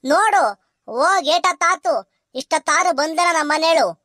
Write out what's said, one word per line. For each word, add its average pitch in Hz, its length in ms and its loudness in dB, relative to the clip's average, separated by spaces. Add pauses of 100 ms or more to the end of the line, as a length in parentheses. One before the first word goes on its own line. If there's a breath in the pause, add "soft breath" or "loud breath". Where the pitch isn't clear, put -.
ನೋಡು, 349 480 2 (340)
ಹೋಗ್ 294 420 0
ಏಟ 349 260 0
ತಾತು, 339 560 -2 (240)
ಇಷ್ಟ 262 240 -6
ತಾರು 339 340 0
ಬಂದನ 311 400 -2
ನಮ್ಮ 302 220 -2
ಮನೇಳು. 320 360 2 (140)